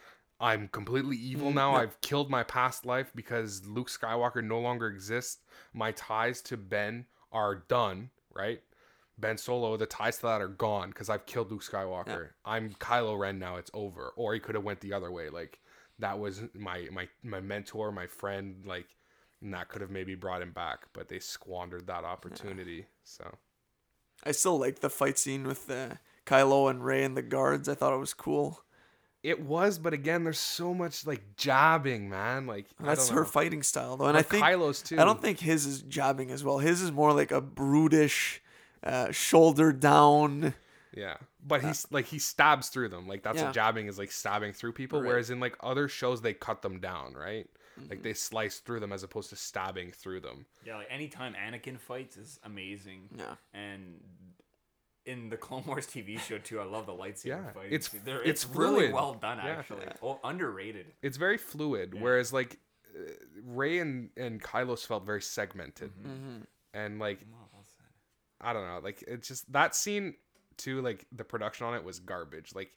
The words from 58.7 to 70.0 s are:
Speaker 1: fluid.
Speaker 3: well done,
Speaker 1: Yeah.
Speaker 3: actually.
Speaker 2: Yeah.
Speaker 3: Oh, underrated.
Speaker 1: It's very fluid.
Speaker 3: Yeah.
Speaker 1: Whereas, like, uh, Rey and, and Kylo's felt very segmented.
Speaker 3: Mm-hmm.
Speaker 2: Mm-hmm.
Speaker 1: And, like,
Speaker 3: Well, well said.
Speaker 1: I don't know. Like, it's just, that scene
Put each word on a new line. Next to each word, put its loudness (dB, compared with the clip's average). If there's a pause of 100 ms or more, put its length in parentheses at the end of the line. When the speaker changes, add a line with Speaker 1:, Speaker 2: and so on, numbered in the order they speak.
Speaker 1:
fluid. 0
Speaker 3:
well -2
done, -6
Speaker 1:
Yeah. -8
Speaker 3:
actually. -8
Speaker 2:
Yeah. -12
Speaker 3:
Oh, -6
underrated. -8 (120)
Speaker 1:
It's -4
very 2
fluid. -4
Speaker 3:
Yeah. -8
Speaker 1:
Whereas, 4
like, -2 (400)
uh, -10 (320)
Rey -2
and, -4
and -6
Kylo's -2
felt -4
very -2
segmented. -8
Speaker 3:
Mm-hmm. -16
Speaker 2:
Mm-hmm. -14 (320)
Speaker 1:
And, -8
like, -4 (120)
Speaker 3:
Well, -20
well -20
said. -20 (560)
Speaker 1:
I -2
don't -4
know. -8
Like, -10
it's -12
just, -12
that 4
scene -2 (420)